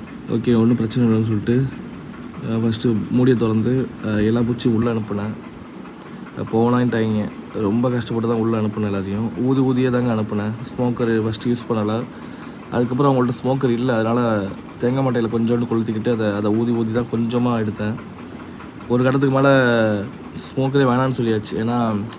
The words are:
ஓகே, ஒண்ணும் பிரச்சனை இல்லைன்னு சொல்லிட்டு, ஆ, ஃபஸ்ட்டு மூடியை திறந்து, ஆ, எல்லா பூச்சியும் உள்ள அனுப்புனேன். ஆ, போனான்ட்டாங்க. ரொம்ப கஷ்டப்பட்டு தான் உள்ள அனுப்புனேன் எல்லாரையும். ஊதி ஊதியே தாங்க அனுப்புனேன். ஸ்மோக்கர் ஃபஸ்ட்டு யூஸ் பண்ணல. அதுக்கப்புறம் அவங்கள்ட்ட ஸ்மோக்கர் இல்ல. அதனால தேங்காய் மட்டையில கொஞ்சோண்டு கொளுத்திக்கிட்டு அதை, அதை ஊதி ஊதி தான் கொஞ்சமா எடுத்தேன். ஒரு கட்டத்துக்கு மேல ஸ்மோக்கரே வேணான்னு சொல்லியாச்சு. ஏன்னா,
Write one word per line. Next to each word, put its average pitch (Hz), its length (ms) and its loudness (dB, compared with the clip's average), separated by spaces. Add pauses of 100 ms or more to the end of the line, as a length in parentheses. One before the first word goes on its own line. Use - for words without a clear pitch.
(300)
ஓகே, 117 260 2
ஒண்ணும் 117 200 4
பிரச்சனை 113 320 2
இல்லைன்னு 110 140 4
சொல்லிட்டு, 113 440 0 (760)
ஆ, 113 100 -4
ஃபஸ்ட்டு 113 400 2 (160)
மூடியை 123 280 4
திறந்து, 113 480 2 (200)
ஆ, 107 40 -2
எல்லா 107 300 2
பூச்சியும் 120 340 2
உள்ள 117 180 2
அனுப்புனேன். 104 420 -4 (1040)
ஆ, 104 40 -4 (100)
போனான்ட்டாங்க. 113 760 2 (260)
ரொம்ப 110 360 2
கஷ்டப்பட்டு 117 400 -2
தான் 117 80 0
உள்ள 113 220 0
அனுப்புனேன் 107 240 -2
எல்லாரையும். 98 540 -2
ஊதி 131 220 2
ஊதியே 127 300 2
தாங்க 123 240 0
அனுப்புனேன். 107 360 -2 (260)
ஸ்மோக்கர் 117 460 0
ஃபஸ்ட்டு 110 240 -2
யூஸ் 120 260 -2
பண்ணல. 110 300 0 (720)
அதுக்கப்புறம் 127 440 2
அவங்கள்ட்ட 123 160 2 (120)
ஸ்மோக்கர் 131 260 2
இல்ல. 120 240 0
அதனால 113 520 2 (320)
தேங்காய் 131 280 2
மட்டையில 120 220 2
கொஞ்சோண்டு 117 440 0
கொளுத்திக்கிட்டு 113 400 0
அதை, 110 200 0
அதை 104 220 0
ஊதி 117 180 2
ஊதி 113 200 0
தான் 117 200 0
கொஞ்சமா 120 380 0
எடுத்தேன். 107 440 -2 (920)
ஒரு 123 140 2
கட்டத்துக்கு 135 340 4
மேல 120 680 4 (320)
ஸ்மோக்கரே 135 500 0
வேணான்னு 127 300 2
சொல்லியாச்சு. 113 380 0
ஏன்னா, 117 400 0 (240)